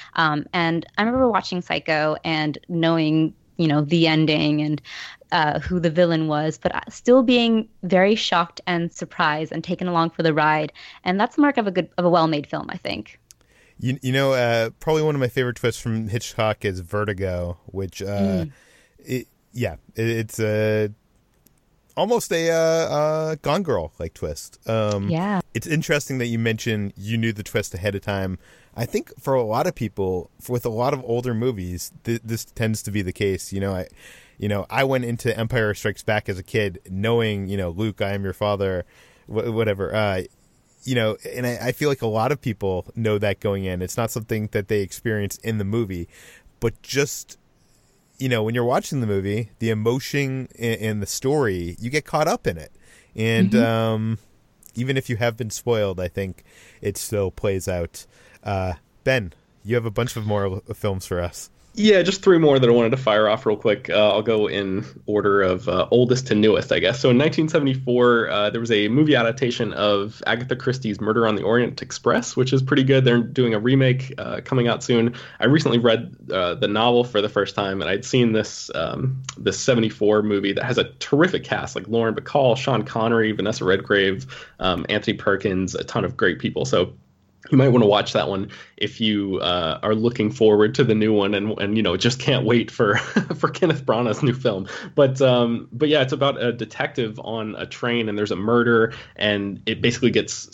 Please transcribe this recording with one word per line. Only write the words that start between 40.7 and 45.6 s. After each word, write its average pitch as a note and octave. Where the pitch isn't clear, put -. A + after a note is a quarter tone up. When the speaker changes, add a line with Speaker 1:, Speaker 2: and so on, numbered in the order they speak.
Speaker 2:
you C3
know, A2
and B2
I, A#2+
I B2
feel D3
like C#3
a A#2
lot A2
of C#3+
people F#2+
know G#2+
that G2+
going G2
in. F2+
It's F2+
not A2+
something A2
that G#2
they G#2+
experience G#2
in A2
the G#2